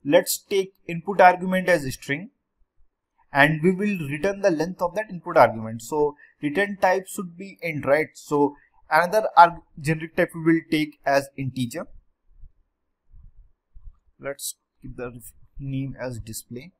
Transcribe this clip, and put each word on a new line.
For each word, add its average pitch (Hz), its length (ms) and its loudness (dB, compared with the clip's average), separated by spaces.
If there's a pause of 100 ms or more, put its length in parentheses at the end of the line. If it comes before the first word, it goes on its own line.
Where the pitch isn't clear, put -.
Let's 170 340 2
take 190 340 -4 (140)
input 175 340 -4
argument 180 480 4
as 160 160 2
a 131 80 -6
string, 165 380 -8 (1000)
and 151 320 4
we 185 100 4
will 185 360 -4
return 196 320 -4
the 196 100 2
length 165 300 -4
of 170 140 -4
that 214 160 -8
input 170 260 -6
argument. 113 460 2
So 147 320 -2 (260)
return 190 400 -4
type 190 280 2
should 175 280 -12
be 185 240 -18
int, 156 240 -6
right? 147 300 2
So 143 400 0 (360)
another 175 460 2
arg-, 170 240 8 (180)
generic 160 380 -4
type 170 180 2
we 165 60 -10
will 165 200 2 (100)
take 151 340 -2
as 139 320 2
integer. 127 520 -6 (2250)
Let's - 360 -10 (260)
keep 123 160 -16
the 123 140 -12
ref-, 120 240 -20 (240)
name 135 420 -8
as 123 200 -8
display. 117 580 -16